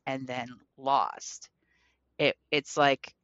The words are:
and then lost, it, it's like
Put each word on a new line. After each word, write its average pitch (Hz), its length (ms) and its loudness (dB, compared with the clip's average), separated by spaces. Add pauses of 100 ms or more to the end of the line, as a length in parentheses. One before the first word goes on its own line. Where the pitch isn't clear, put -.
and 135 200 -6
then 123 220 -8 (300)
lost, - 720 -2 (680)
it, 143 180 2 (140)
it's - 260 -2
like 143 480 2